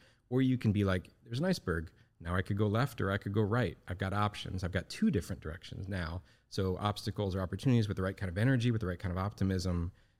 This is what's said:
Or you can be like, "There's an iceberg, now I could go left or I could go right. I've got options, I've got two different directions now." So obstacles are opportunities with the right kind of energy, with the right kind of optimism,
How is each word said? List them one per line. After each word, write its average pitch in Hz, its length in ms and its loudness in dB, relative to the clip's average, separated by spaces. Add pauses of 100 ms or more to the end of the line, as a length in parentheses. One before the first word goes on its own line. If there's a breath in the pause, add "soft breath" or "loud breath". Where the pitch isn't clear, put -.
(300)
Or 131 120 2
you 131 160 4
can 113 160 2
be 101 100 2
like, 92 280 0 (120)
"There's 117 160 -8
an 170 60 0
iceberg, 85 460 -2 (280)
now 87 160 -4
I 95 60 4
could 101 160 -2
go 107 100 4
left 120 320 0
or 95 120 2
I 101 60 2
could 104 140 -4
go 110 120 2
right. 104 340 0 (100)
I've 90 120 -6
got 95 120 -2
options, 101 540 -2
I've 87 80 -4
got 90 160 -2
two 220 220 2
different 90 300 -2
directions - 460 -10
now." 87 360 -4 (280)
So 92 280 0
obstacles 104 560 -2
are 95 60 0
opportunities 104 460 2
with 95 100 2
the 95 40 2
right 92 160 0
kind 92 140 -4
of 85 80 -8
energy, 123 320 4
with 110 100 0
the 90 60 -2
right 90 100 -2
kind 90 140 -4
of 90 80 -2
optimism, 92 720 0 (280)